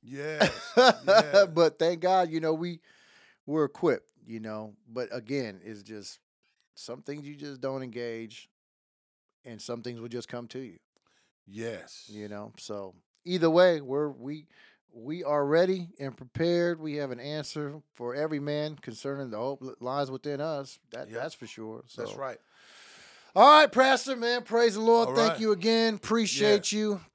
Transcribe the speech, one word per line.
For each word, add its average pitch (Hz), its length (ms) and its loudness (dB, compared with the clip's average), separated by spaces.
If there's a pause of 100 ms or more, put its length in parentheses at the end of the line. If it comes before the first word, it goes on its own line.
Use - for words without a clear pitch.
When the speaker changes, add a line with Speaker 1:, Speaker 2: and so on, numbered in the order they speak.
Speaker 1:
Yes. 147 480 -4 (180)
Speaker 2:
<laughs> - 100 -2
Speaker 1:
Yeah. 202 680 6
Speaker 2:
But 160 320 2
thank 170 200 0
God, 180 300 2
you 160 100 -4
know, 160 140 -2
we, 165 260 -6 (680)
we're 151 200 0
equipped, - 440 -2 (160)
you 113 140 -12
know. 107 340 -12 (140)
But 117 240 -8
again, 117 540 -6
it's 104 180 -16
just 104 360 -18 (560)
some 127 260 -16
things 147 260 -14
you 147 80 -16
just 143 240 -16
don't 135 240 -6
engage, 113 680 -12 (920)
and 113 180 -18
some 120 200 -10
things 120 180 -12
will 113 80 -12
just 120 220 -12
come 120 200 -12
to 127 100 -14
you. 120 180 -16 (760)
Speaker 1:
Yes. 107 600 -12
Speaker 2:
You 104 160 -14
know, 104 300 -14
so 98 360 -12 (320)
either 175 240 2
way, 170 320 6
we're, 143 280 -4
we, 139 360 -14 (480)
we 139 300 -12
are 147 220 0
ready 175 440 2 (100)
and 139 160 -10
prepared. 175 640 -2
We 156 180 -8
have 143 140 -6
an 123 80 -10
answer 147 600 -10 (140)
for 120 200 -8
every 151 240 -4
man 147 360 -4
concerning 139 560 -10
the 104 60 -8
hope 131 240 -6
that 127 200 -14
lies 131 300 -4
within 139 300 -8
us. 147 380 -8 (120)
That, 120 180 -12
Speaker 1:
Yep. 113 120 -8
Speaker 2:
that's 160 140 -10
for 120 120 -18
sure. 113 360 -14 (140)
Speaker 1:
That's 104 140 -8
Speaker 2:
So. 104 60 -14
Speaker 1:
right. 131 200 -10 (1000)
Speaker 2:
All 285 260 12
right, 302 100 6
Pastor, 262 440 4
man. 240 280 -2
Praise 233 320 2
the 214 60 -4
Lord. 233 280 6
Speaker 1:
All 127 60 -2
Speaker 2:
Thank 233 180 4
Speaker 1:
right. - 60 -8
Speaker 2:
you 220 120 2
again. 226 440 2
Appreciate 208 760 2
Speaker 1:
Yeah. 208 80 -2
Speaker 2:
you. 208 220 -2 (140)